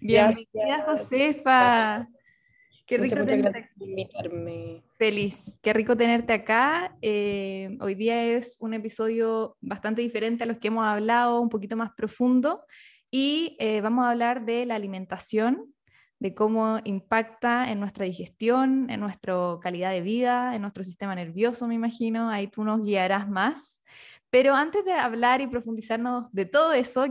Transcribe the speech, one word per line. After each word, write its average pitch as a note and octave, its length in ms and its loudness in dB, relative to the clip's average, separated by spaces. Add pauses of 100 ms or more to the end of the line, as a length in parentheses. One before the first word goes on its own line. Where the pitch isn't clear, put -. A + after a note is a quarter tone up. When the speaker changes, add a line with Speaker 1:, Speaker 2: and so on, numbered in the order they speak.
Speaker 1:
Bienvenida, A3 500 4
Speaker 2:
Gracias. C4+ 340 0
Speaker 1:
Josefa. B3+ 1200 2 (760)
Qué B3 120 -2
Speaker 2:
Muchas, B3 200 0
Speaker 1:
rico C#4+ 60 0
Speaker 2:
muchas A#3+ 140 2
Speaker 1:
tenerte G3+ 220 2
Speaker 2:
gracias - 200 -20
por G3 80 -12
invitarme. E3+ 960 -8 (140)
Speaker 1:
Feliz, G#3 680 -2
qué G#3+ 80 2
rico A3 240 2
tenerte A#3 380 2
acá. C4 680 0
Eh, G3+ 800 -4
hoy G3 160 -4
día A#3 300 0
es A#3+ 340 -2
un A3 140 -6
episodio A3 880 -2
bastante G#3+ 400 -4
diferente A#3 420 -2
a A#3 40 -4
los A3+ 100 -4
que A3 100 -4
hemos A3 180 0
hablado, A#3 540 2
un A#3 80 2
poquito A3 300 -4
más A3+ 180 -4
profundo. B3+ 720 0 (440)
Y, D4 480 0
eh, G#3+ 220 0
vamos A3+ 240 0
a A#3+ 60 2
hablar A#3+ 340 0
de A#3 220 -2
la A#3 100 -4
alimentación, G#3+ 1000 -2 (460)
de F#3 160 -4
cómo A3 480 2
impacta A3+ 880 -2
en G3+ 80 -4
nuestra G3+ 240 -6
digestión, A#3+ 880 0
en A3 100 -4
nuestra F3+ 640 -2
calidad F3+ 300 -4
de F#3 100 -2
vida, B3 540 0
en G#3 60 -4
nuestro G3 220 -8
sistema F#3 320 -8
nervioso, G3+ 520 -2
me A#3 80 -2
imagino. A3+ 540 -2
Ahí G3+ 180 -2
tú G#3+ 180 -6
nos G#3+ 180 0
guiarás G3 460 0
más. A3 520 -4 (480)
Pero C4+ 260 6
antes D#4+ 280 0
de F#4 100 0
hablar B3 480 2
y C#4 60 -4
profundizarnos A#3 840 -4
de F#3+ 140 -2
todo D4+ 280 4
eso, B3+ 380 2